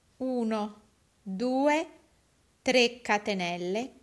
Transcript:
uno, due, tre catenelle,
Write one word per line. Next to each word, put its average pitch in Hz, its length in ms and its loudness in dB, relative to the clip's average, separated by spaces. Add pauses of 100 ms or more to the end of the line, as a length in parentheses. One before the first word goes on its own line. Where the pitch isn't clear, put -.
(180)
uno, 226 640 -2 (400)
due, 262 680 0 (720)
tre 240 400 2
catenelle, 196 880 -2 (120)